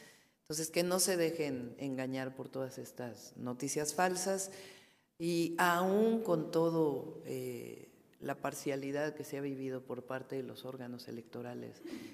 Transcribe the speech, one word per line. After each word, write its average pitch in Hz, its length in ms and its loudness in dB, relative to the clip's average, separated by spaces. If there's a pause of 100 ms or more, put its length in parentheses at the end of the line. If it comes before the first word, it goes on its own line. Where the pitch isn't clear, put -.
(420)
Entonces, 156 280 -4
que 170 120 4
no 180 180 4
se 185 160 4
dejen 147 600 0
engañar 131 580 -2
por 131 140 -8
todas 131 260 -4
estas 120 640 -10
noticias 135 560 -2
falsas. 185 560 2 (680)
Y 170 380 2
aún 190 680 6
con 165 280 2
todo... 165 720 4
Eh, 127 640 -8 (320)
la 135 140 -4
parcialidad 139 800 -2
que 143 100 -8
se 139 140 -6
ha - 20 -4
vivido 135 460 -4
por 123 180 -6
parte 131 320 -6
de 131 60 -2
los 117 240 -10
órganos 123 420 -8
electorales 120 720 -10 (320)